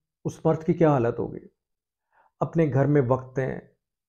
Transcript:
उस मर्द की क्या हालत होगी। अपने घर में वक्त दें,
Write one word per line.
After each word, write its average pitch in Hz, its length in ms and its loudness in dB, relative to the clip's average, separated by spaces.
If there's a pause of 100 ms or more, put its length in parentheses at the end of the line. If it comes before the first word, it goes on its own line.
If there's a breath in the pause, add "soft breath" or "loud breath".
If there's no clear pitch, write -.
(260)
उस - 200 -10
मर्द 160 180 0
की 175 100 0
क्या 160 180 4
हालत 120 280 0
होगी। - 320 -8 (920)
अपने 160 260 0
घर 135 200 2
में 143 140 4
वक्त 127 340 -2
दें, 135 260 -6 (480)